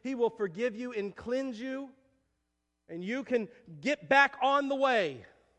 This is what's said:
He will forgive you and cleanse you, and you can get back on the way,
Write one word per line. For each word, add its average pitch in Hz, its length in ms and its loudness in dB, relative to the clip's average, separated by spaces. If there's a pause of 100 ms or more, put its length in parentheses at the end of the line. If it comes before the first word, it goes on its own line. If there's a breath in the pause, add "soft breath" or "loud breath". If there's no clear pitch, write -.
He 262 120 -4
will 233 160 2
forgive 214 440 -2
you 247 200 -8
and 202 200 -4
cleanse 254 460 -4
you, 262 300 -8 (1000)
and 170 160 -10
you 247 180 -4
can 226 260 0 (340 loud breath)
get 240 260 -2
back 277 340 6
on 277 280 4
the 277 40 0
way, 214 520 2 (320)